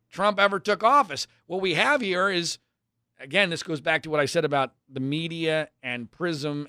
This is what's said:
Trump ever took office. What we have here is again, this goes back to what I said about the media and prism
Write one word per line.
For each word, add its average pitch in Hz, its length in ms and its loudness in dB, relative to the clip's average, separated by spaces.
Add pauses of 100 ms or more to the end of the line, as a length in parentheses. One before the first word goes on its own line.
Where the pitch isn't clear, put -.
(120)
Trump 202 280 0
ever 202 200 4
took 208 240 -2
office. 226 420 4 (220)
What 185 140 -4
we 185 120 2
have 254 280 2
here 190 280 0
is 175 300 -4 (600)
again, 170 300 0
this 160 140 -4
goes 156 180 -4
back 160 220 0
to 160 60 -10
what 151 100 0
I 143 60 4
said 156 200 0
about 139 280 0 (160)
the 135 100 -12
media 156 720 -2 (120)
and 123 300 -8
prism 147 580 -4